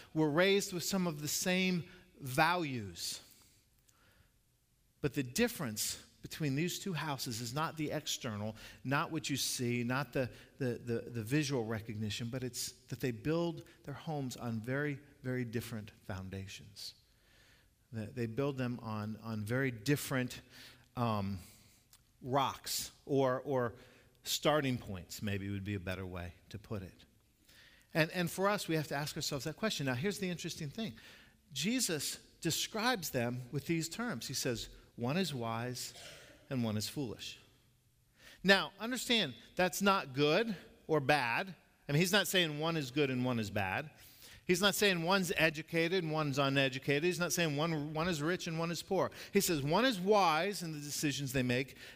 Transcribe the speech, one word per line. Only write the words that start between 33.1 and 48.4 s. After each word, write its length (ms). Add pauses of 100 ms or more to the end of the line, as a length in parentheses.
them 400
with 160
these 200
terms. 400
He 60
says, 360 (260)
"One 220
is 140
wise 640 (560)
and 140
one 140
is 100
foolish." 520 (1040)
Now, 360
understand, 540 (220)
that's 260
not 320
good 420 (320)
or 120
bad. 540 (360)
I 20
mean, 80
he's 120
not 160
saying 320
one 180
is 140
good 180
and 160
one 140
is 100
bad. 400 (560)
He's 160
not 140
saying 260
one's 340
educated 680
and 100
one's 240
uneducated. 640
He's 160
not 140
saying 240
one, 380
one 120
is 140
rich 240